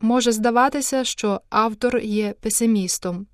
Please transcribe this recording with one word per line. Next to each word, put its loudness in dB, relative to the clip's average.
може 2
здаватися, 2
що -4
автор 0
є -2
песимістом. -2